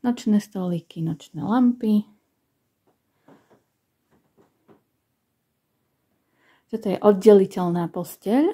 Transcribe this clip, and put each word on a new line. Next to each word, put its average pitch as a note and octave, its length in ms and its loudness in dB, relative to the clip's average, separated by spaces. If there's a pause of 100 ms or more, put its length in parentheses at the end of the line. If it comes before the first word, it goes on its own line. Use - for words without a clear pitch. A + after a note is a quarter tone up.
nočné A#3 400 0
stolíky, F3 600 -8
nočné E3 420 -8
lampy. A#3 560 0 (4000)
Toto G#3+ 180 -6
je - 80 -2
oddeliteľná F#3+ 960 4
posteľ. A#3 600 -4